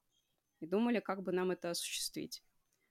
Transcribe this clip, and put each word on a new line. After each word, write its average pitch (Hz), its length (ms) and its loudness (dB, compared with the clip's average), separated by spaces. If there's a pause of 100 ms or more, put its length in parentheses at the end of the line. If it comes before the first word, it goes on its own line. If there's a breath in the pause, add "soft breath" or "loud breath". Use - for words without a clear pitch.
(600)
И 160 60 -8
думали, 214 340 4
как 196 220 -2
бы 180 100 -4
нам 180 180 4
это 170 200 -2
осуществить. - 720 -6 (480)